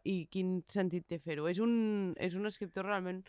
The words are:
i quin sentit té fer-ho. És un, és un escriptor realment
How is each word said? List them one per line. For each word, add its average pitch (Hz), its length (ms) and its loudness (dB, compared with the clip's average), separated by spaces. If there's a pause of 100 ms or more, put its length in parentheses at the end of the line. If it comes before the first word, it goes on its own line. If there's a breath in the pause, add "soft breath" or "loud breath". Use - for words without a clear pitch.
i 185 220 0
quin 185 400 0
sentit 180 400 0
té 165 120 -4
fer-ho. 151 300 -2
És 175 100 0
un, 214 580 2
és 175 180 -2
un 202 100 -2
escriptor 190 400 -4
realment 185 440 -2